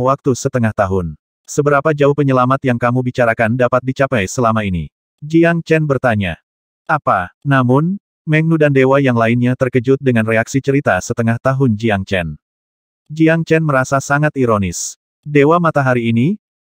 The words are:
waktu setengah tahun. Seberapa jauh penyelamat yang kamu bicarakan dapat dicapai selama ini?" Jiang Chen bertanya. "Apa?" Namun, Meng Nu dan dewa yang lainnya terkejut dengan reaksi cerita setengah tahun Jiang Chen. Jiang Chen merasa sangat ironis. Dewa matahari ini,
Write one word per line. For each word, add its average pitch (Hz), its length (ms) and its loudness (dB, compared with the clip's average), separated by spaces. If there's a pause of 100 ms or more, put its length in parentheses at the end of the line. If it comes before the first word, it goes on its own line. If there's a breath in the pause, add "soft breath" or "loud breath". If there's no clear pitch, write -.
waktu 135 320 0
setengah 117 400 -2
tahun. 92 400 -2 (320)
Seberapa 147 480 0
jauh 143 160 2
penyelamat 135 560 0
yang 123 80 2
kamu 123 320 -2
bicarakan 117 480 0
dapat 127 320 0
dicapai 131 400 -2
selama 113 400 0
ini?" 85 240 -6 (320)
Jiang 165 400 0
Chen 160 240 0
bertanya. 110 560 -2 (480)
"Apa?" 113 400 -2 (160)
Namun, 139 560 0 (240)
Meng 160 240 0
Nu 160 80 2
dan 147 160 2
dewa 135 240 4
yang 135 160 2
lainnya 120 400 0
terkejut 131 480 0
dengan 117 240 0
reaksi 113 320 -2
cerita 135 400 0
setengah 117 400 -2
tahun 131 400 0
Jiang 104 240 -2
Chen. 87 320 -4 (720)
Jiang 160 400 0
Chen 160 160 2
merasa 135 400 0
sangat 147 320 -2
ironis. 104 640 -2 (240)
Dewa 147 400 2
matahari 131 480 0
ini, 131 300 0 (200)